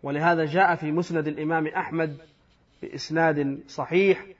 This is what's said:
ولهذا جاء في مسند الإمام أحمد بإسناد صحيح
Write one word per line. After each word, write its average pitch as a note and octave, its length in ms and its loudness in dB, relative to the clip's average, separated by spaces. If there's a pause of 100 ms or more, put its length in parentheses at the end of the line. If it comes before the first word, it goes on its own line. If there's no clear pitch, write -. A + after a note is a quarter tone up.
ولهذا D#3 420 2
جاء F3 300 2
في D3+ 160 -4
مسند E3 360 -2
الإمام D#3 400 -2
أحمد D#3+ 500 -4 (640)
بإسناد D3 840 0
صحيح F3+ 580 2 (140)